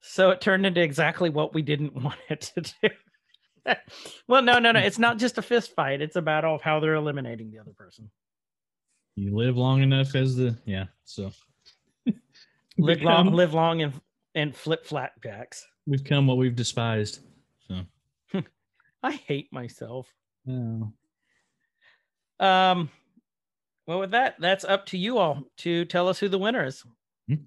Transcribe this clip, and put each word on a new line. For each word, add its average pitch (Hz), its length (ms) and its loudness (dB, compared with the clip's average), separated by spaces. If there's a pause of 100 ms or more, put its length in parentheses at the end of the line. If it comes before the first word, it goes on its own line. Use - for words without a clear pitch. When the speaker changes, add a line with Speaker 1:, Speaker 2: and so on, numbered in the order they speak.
Speaker 1:
So 185 280 2
it 185 100 0
turned 190 240 2
into 175 160 2
exactly 160 480 0
what 151 260 -2
we 160 80 0
didn't 143 320 -4
<laughs> 131 80 -8
want 143 160 -6 (100)
it - 280 -8
to 175 40 -4 (220)
do. 214 60 4 (800)
<laughs> 247 80 0 (520)
Well, 254 140 6
no, 247 180 6
no, 233 140 4
no. 220 80 4
It's - 180 0
not 233 200 2
just 233 180 0
a 220 60 -6
fist 233 320 -2
fight. 139 260 -2
It's 156 160 -6
a 175 60 -2
battle 156 320 0
of 147 80 -8
how 156 180 0
they're 156 140 0
eliminating 127 560 -6
the 107 80 -18
other 107 140 -20
person. 104 380 -20 (1040)
Speaker 2:
You 101 200 -4
live 120 220 2
long 131 240 4
enough 135 320 2
as 131 220 2
the, 120 280 0
yeah, 95 220 -4 (180)
so. 95 260 -12 (760)
<laughs> - 720 -8
Speaker 1:
Live 156 240 4
long, 170 240 6
Speaker 2:
Become 160 80 4
Speaker 1:
live 170 180 4
long 165 300 2
and, 143 100 -2 (420)
and 156 220 -4
flip 160 300 -4
flapjacks. 123 800 -10 (200)
Speaker 2:
We've 139 160 -2
come 139 240 2
what 127 120 2
we've 127 180 0
despised. 113 640 -4 (480)
So. 92 140 -8 (500)
Speaker 1:
<laughs> 190 100 -4 (600)
I 262 100 -4
hate 147 400 -8
myself. 123 580 -14 (380)
Speaker 2:
Oh. 113 420 -6 (1500)
Speaker 1:
Um, 185 500 4 (960)
well, 175 140 -6
with 190 120 -6
that, 254 280 0
that's 190 240 0
up 196 220 0
to 185 120 -6
you 226 200 -2
all 147 260 0 (140)
to 170 260 -2
tell 180 240 2
us 175 100 -2
who 208 100 -2
the 190 100 0
winner 208 260 0
is. 135 180 -10 (460)
Speaker 2:
Hmm. 131 60 2 (120)